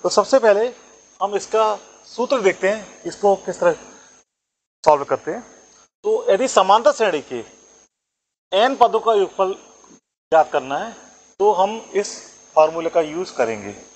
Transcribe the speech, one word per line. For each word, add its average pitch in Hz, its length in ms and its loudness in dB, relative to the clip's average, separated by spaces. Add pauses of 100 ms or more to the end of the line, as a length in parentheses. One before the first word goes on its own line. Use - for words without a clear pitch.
तो 180 60 -2
सबसे 220 300 2
पहले 226 360 2 (440)
हम 202 160 -4
इसका 214 400 -2 (320)
सूत्र 240 340 -4
देखते 190 280 0
हैं, 208 340 -8
इसको 196 340 0
किस 185 220 -10
तरह 175 140 2 (1080)
solve 143 220 2
करते 139 260 -6
हैं। 233 100 -8 (640)
तो 214 280 0
यदि 233 160 0
समानता 214 420 4
श्रेणी 180 320 -2
के 120 200 -10 (1080)
एन 233 240 2
पदों 226 240 2
का 220 160 0
योगफल 190 380 -2
ज्ञात - 1000 -4
करना 139 260 -4
है, 214 180 -10 (440)
तो 208 140 4
हम 196 240 0 (180)
इस 202 220 -4 (380)
formula 160 340 2
का 170 200 0
यूज़ 170 280 -10
करेंगे। 104 380 -6 (200)